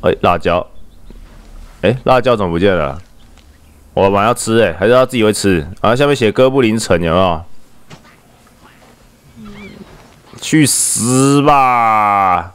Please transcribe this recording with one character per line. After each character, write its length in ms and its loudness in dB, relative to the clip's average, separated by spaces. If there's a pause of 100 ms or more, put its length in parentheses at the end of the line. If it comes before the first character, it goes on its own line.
哎， 180 2
辣 180 2
椒！ 280 -2 (1160)
哎， 220 0
辣 160 2
椒 140 2
怎 100 -4
么 60 -2
不 80 -2
见 160 2
了？ 240 -4 (960)
我 160 2
本 40 -2
来 100 2
要 100 2
吃 240 -2
欸， 200 2
还 80 0
是 60 4
他 140 4
自 100 -8
己 60 0
会 100 2
吃？ 280 0 (200)
然 100 0
后 60 0
下 100 2
面 100 0
写 160 0
哥 180 4
布 100 0
林 180 0
城， 220 0
有 120 0
没 60 2
有？ 240 0 (3000)
去 260 2
死 760 0
吧！ 1120 2